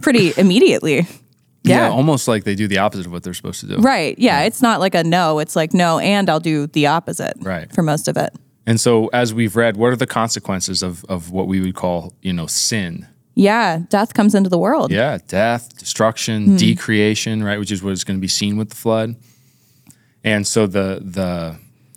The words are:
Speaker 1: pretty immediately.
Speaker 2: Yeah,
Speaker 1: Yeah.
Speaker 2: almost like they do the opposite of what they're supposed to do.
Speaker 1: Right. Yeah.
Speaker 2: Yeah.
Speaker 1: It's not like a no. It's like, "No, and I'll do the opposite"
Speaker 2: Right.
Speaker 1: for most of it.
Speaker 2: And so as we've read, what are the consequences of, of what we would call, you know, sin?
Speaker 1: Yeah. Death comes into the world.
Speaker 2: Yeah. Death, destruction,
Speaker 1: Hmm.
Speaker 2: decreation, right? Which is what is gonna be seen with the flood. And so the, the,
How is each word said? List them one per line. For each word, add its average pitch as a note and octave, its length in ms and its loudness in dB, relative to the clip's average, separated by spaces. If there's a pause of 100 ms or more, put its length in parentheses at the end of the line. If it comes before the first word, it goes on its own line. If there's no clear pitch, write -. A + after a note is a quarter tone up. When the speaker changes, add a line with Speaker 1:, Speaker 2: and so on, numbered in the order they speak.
Speaker 1:
pretty A3 360 4
immediately. F3 720 4 (560)
Speaker 2:
Yeah, - 240 4
Speaker 1:
Yeah. - 20 0
Speaker 2:
almost C3 380 2
like A2 180 0
they G2+ 100 -2
do G#2 120 -2
the G2 100 0
opposite G2 300 -2
of F2 40 -12
what F2 120 -10
they're F2+ 100 -8
supposed - 280 -12
to - 40 -14
do. - 120 -6
Speaker 1:
Right. G#3+ 420 2
Yeah. F3+ 220 2
Speaker 2:
Yeah. E3 40 0
Speaker 1:
It's - 160 -2
not A3+ 180 2
like F#3 160 0
a E3+ 80 2
no. D#3+ 360 2
It's D3+ 160 -6
like, E3 180 0
"No, F3 260 2
and G3 300 0
I'll D#3+ 100 2
do D#3 280 -2
the D3+ 200 0
opposite" - 540 -2
Speaker 2:
Right. F2+ 320 -8
Speaker 1:
for - 80 2
most D3+ 260 0
of D3 80 -4
it. - 160 -2 (340)
Speaker 2:
And A2+ 140 2
so A2+ 280 4
as B2 260 0
we've A2 220 -2
read, A#2 220 2
what A2+ 160 2
are - 40 0
the B2 100 0
consequences G2 760 -4
of, F2 220 -8
of F2 260 -6
what F#2 160 -2
we F#2+ 140 0
would F#2 140 -2
call, F2 460 -4
you F#2 120 -4
know, E2 140 -4
sin? F#2 600 -4 (260)
Speaker 1:
Yeah. G3 460 2 (100)
Death G#3 240 0
comes G#3 220 4
into F#3+ 140 2
the F3+ 80 2
world. A3+ 340 0
Speaker 2:
Yeah. A2+ 260 0 (100)
Death, A#2 500 -2
destruction, A2 680 -2
Speaker 1:
Hmm. G3 120 8
Speaker 2:
decreation, A2 880 0
right? G#2 140 -2
Which G2+ 120 -6
is F#2+ 100 -4
what G2 120 -4
is F2+ 100 -6
gonna F#2+ 160 -4
be F#2+ 80 -4
seen G#2 300 -2
with G#2+ 120 -4
the - 60 -20
flood. A2+ 400 -2 (1080)
And G#2+ 220 0
so G#2+ 220 2
the, F#2+ 340 -2
the, F2 560 -6 (400)